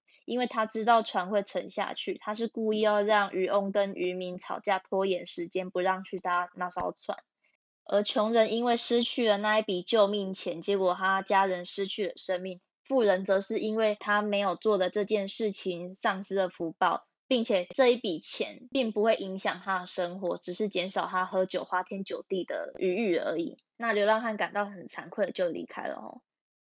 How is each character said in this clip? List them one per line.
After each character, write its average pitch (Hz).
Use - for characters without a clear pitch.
因 233
为 247
他 220
知 220
道 233
船 190
会 208
沉 -
下 -
去， -
他 214
是 226
故 220
意 214
要 208
让 202
渔 185
翁 196
跟 196
渔 180
民 180
吵 185
架， 196
拖 190
延 175
时 170
间， 185
不 180
让 185
去 185
搭 180
那 180
艘 180
船。 -
而 202
穷 220
人 226
因 233
为 240
失 240
去 233
了 202
那 214
一 -
笔 185
救 208
命 196
钱， 170
结 202
果 185
他 190
家 196
人 180
失 196
去 196
了 -
生 180
命。 185
富 269
人 196
则 190
是 214
因 214
为 214
他 208
没 208
有 196
做 214
的 185
这 208
件 202
事 214
情 180
丧 190
失 196
了 190
福 165
报， -
并 233
且 180
这 262
一 254
笔 196
钱 -
并 247
不 208
会 220
影 190
响 180
他 190
的 180
生 180
活， 180
只 180
是 214
减 185
少 180
他 185
喝 185
酒 185
花 185
天 196
酒 -
地 185
的 -
余 185
裕 196
而 160
已。 -
那 226
流 202
浪 220
汉 226
感 180
到 202
很 202
惭 -
愧， 185
就 180
离 87
开 -
了 -
哦。 -